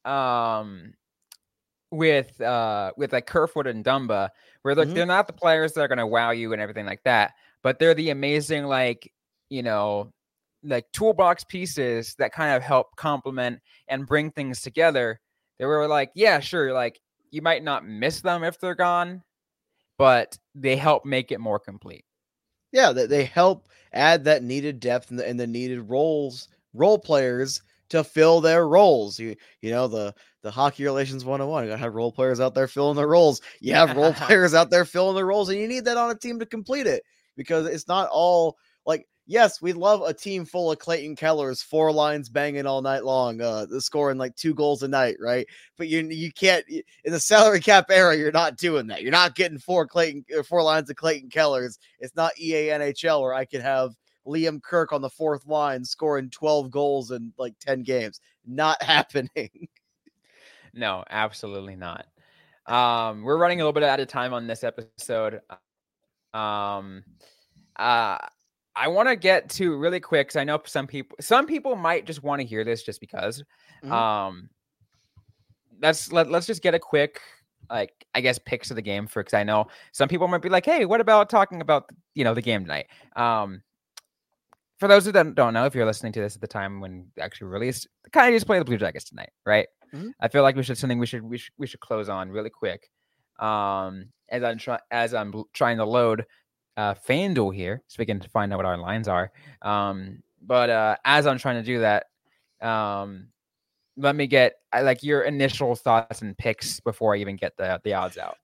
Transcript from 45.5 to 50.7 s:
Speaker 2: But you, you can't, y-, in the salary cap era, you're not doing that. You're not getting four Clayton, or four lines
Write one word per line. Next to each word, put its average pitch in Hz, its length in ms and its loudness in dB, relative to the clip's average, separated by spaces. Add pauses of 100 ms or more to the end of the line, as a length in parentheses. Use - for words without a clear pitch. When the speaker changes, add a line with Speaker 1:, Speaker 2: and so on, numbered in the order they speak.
Speaker 2:
But 165 120 -8
you, 160 200 0
you 160 240 -8
can't, 185 380 2
y-, 160 120 -10 (220)
in 156 80 -4
the 165 80 -2
salary 214 400 8
cap 196 300 6
era, 185 260 8
you're 151 140 0
not 156 260 0
doing 151 300 -2
that. 90 140 -10
You're 123 100 -4
not 175 240 4
getting 165 240 -2
four 170 280 0
Clayton, 156 380 0 (100)
or 147 80 0
four 170 200 0
lines 156 260 2